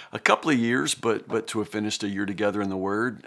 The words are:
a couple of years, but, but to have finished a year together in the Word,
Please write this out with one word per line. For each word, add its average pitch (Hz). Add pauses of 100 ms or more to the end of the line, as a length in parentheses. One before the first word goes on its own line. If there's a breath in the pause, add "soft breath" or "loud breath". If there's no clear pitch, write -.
(120 loud breath)
a 110
couple -
of 131
years, 123
but, -
but 110
to 110
have 101
finished 107
a 104
year 98
together 101
in 101
the 95
Word, 104